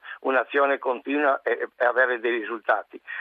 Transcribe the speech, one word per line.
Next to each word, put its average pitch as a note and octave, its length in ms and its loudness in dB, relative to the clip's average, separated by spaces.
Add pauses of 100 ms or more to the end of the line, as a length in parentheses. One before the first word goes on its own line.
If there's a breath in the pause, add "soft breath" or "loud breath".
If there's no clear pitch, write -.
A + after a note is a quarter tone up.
(220 loud breath)
un'azione C3+ 580 2
continua C3+ 640 0
e, A#2 320 -2
e B2+ 100 0
avere B2 340 2
dei A#2 200 0
risultati. G#2+ 600 -4 (220 loud breath)